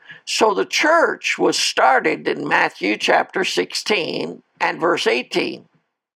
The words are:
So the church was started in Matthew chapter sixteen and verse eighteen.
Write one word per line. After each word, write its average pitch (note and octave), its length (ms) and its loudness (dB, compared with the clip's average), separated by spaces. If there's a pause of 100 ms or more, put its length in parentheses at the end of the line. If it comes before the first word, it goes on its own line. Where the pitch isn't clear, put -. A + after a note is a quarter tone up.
(260)
So G#3+ 300 2
the F#3+ 100 0
church - 720 2
was - 180 2
started - 720 0
in C#3+ 200 -4
Matthew F3 500 0
chapter - 480 0
sixteen - 960 -4 (180)
and E3+ 200 -2
verse D#3+ 260 0
eighteen. F#3 600 -2 (540)